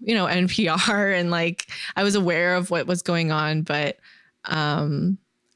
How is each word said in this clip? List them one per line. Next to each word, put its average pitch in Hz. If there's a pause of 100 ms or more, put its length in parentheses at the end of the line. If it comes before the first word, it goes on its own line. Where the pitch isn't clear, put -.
you 226
know, 190
N 180
P 180
R 196
<laughs> -
and, 175
like, 170 (300)
I 185
was 202
aware 180
of 180
what 170
was 180
going 165
on, 156
but, 147 (460)
um, 151 (400)